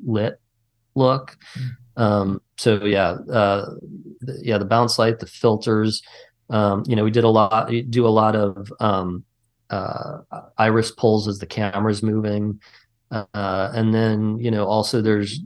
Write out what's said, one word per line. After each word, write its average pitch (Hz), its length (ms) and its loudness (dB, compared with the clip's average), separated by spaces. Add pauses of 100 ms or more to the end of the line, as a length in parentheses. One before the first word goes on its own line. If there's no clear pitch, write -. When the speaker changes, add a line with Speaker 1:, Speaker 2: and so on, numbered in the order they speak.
Speaker 1:
lit 110 340 -2 (560)
look. 135 400 0 (220)
Speaker 2:
Mm. 127 120 -8 (260)
Speaker 1:
Um, 104 460 0 (160)
so 104 280 2
yeah, 98 320 2 (140)
uh, 101 380 0 (560)
th-, 135 160 -10
yeah, 110 160 -2
the 101 80 -2
bounce 113 320 2
light, 113 220 2
the - 80 -12
filters, 107 720 0 (480)
um, 104 380 2
you 120 80 0
know, 107 80 2
we 107 80 2
did 117 140 4
a 113 40 8
lot, 110 400 4
we 117 120 -2
do 120 260 0
a - 20 6
lot 110 280 4
of, 98 420 -2
um, 92 460 -2 (440)
uh, - 500 -8 (380)
iris 110 340 2
pulls 107 360 0
as 101 120 -6
the 101 80 -12
camera's 104 560 -2
moving. 107 560 -2 (500)
Uh, 98 640 -4
and 110 200 0
then, 110 460 0
you 117 120 -2
know, 104 140 0
also 107 360 0
there's, 104 440 -2